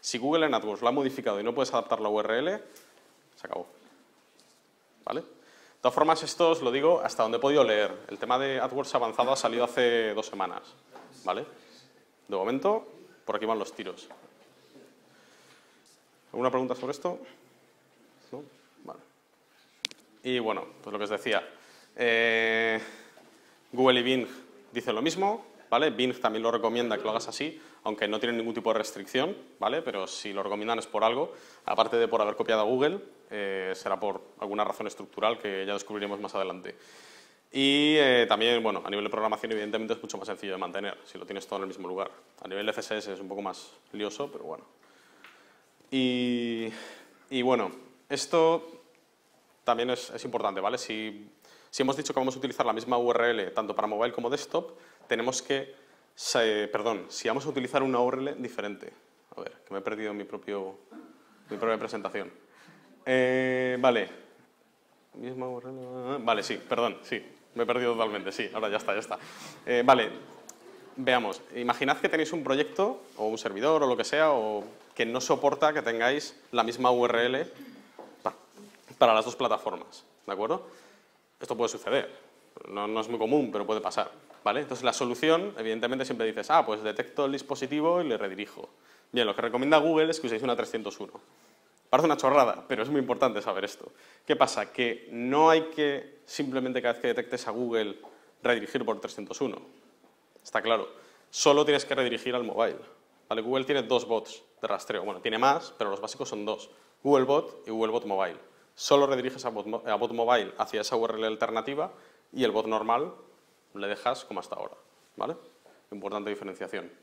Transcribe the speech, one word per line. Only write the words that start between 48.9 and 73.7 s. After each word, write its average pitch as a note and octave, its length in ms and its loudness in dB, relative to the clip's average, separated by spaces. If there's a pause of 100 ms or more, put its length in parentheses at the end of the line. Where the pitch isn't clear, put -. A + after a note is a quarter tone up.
también B2 260 2
es, B2 200 -4
es A2+ 140 -10
importante, G#2+ 360 -2
¿vale? A2 180 0
Si, G#2+ 500 -8 (420)
si - 120 -2
hemos C3+ 140 2
dicho D3+ 180 -4
que C3+ 60 2
vamos C3 160 0
a - 20 -12
utilizar B2+ 260 -2
la A#2 80 2
misma A#2 260 0
U A#2+ 120 2
R A#2 200 4
L G#2 200 -2
tanto G#2 240 -2
para G#2+ 140 0
mobile A2 240 0
como A#2+ 180 -4
desktop, D#3+ 420 -4 (360)
tenemos B2 340 -2
que, C3+ 320 -4 (400)
se-, G#2+ 540 0
perdón, G#2 400 -2
si - 180 -6
vamos C3 200 -2
a - 20 -6
utilizar B2+ 340 0
una C3 180 2
U B2 100 4
R C3 100 -4
L C#3 140 -4
diferente. G#2 580 -8 (440)
A - 40 -12
ver, E2 120 -12 (140)
que - 60 -14
me G2 80 -6
he - 20 -14
perdido G#2+ 320 -6
mi G#2 100 -8
propio, G2 520 -8 (720)
mi G#2+ 60 -8
propia A2+ 220 0
presentación. G2+ 680 -8 (600)
Eh, B2+ 760 2
vale. A#2+ 280 4 (1040)
Misma B2+ 340 -10
U B2 120 -8
R B2 100 -16
L, B2+ 560 -8
vale, A2 180 2
sí, G#2 140 -4
perdón, A#2 460 0
sí, A2 200 -6 (320)
me A#2 100 0
he - 20 -6
perdido A#2+ 260 2
totalmente, G#2 400 0
sí, G#2 220 -4
ahora G#2+ 160 -2
ya G#2 80 0
está, G2+ 160 -2
ya G#2 60 -2
está. G#2+ 180 -6 (480)
Eh, A#2+ 180 2
vale, B2 240 8 (880)
veamos, B2 460 2 (120)
imaginad B2 440 0
que F#3+ 100 0
tenéis D#3+ 240 0
un E3 100 -4
proyecto C#3+ 600 0 (160)
o G#2+ 80 -2
un A2 100 -2
servidor B2 460 2